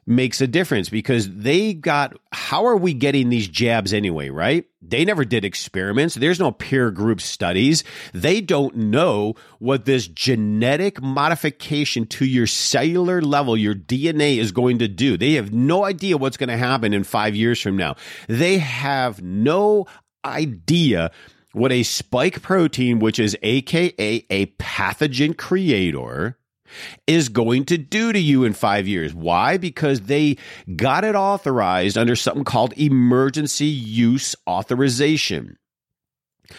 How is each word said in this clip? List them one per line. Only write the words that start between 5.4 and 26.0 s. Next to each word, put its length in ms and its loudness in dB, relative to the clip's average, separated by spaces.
experiments. 720 -2
There's 240 0
no 120 2
peer 400 0
group 280 0
studies. 640 0
They 260 0
don't 380 0
know 580 0
what 240 0
this 240 0
genetic 920 0
modification 1040 -2
to 180 -2
your 220 2
cellular 760 0
level, 360 2
your 180 0
D 320 -2
N 140 0
A, 180 2
is 140 -2
going 260 2
to 80 2
do. 300 0
They 160 2
have 180 -2
no 320 2
idea 320 -2
what's 220 -2
gonna 200 -4
happen 360 0
in 100 0
five 320 -2
years 240 2
from 160 -2
now. 220 -2
They 300 2
have 640 -4
no 680 2
idea 880 0
what 220 0
a 100 2
spike 580 -2
protein, 580 2
which 200 2
is 240 0
A 180 2
K 380 0
A 300 -2
a 160 0
pathogen 840 -2
creator, 1000 -2